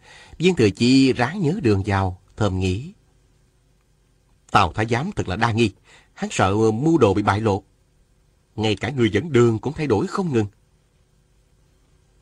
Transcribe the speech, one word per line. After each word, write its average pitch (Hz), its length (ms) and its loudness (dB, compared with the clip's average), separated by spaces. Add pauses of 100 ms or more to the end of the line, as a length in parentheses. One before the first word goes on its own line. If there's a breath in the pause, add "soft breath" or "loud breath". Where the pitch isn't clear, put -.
(380 loud breath)
Viên 175 160 2
Thừa 110 160 4
Chi 127 420 4
ráng 139 300 -4
nhớ 147 100 0 (100)
đường 104 240 2
vào, 95 340 -2 (160)
thầm 95 220 -2
nghĩ, 95 340 -4 (1600)
"Tào 95 220 2
thái 107 140 -4
giám 123 260 -4
thật - 160 -6
là 90 80 -6
đa 113 160 0
nghi, 113 180 2 (440 soft breath)
hắn 208 180 -8
sợ 98 220 0
mưu 113 440 0
đồ 104 160 4
bị 104 80 -2
bại 101 180 0
lộ. 104 220 -2 (920)
Ngay 107 200 -2
cả 101 140 -8
người 123 200 0
dẫn 143 220 -2
đường 117 260 4
cũng 123 140 -8
thay 156 140 -6
đổi 123 200 0
không 185 260 -4
ngừng." 110 140 0 (1800)